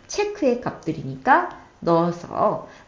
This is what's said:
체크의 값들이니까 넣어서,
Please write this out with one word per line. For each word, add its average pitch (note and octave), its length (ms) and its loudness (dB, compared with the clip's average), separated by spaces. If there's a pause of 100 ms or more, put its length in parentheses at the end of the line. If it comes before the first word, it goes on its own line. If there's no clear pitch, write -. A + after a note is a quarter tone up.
체크의 F4 520 0
값들이니까 B3 1000 0 (240)
넣어서, E3+ 840 0 (200)